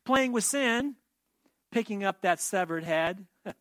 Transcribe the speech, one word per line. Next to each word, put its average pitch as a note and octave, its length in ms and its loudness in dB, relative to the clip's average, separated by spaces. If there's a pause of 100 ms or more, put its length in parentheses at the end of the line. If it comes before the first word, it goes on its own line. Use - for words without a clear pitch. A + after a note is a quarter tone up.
playing C4 280 2
with A#3+ 120 2
sin, C4 520 0 (760)
picking G#3+ 320 -2
up G3 180 -2
that F3+ 180 2
severed E3 440 -2
head, E3 420 0 (200)
<laughs> - 160 -10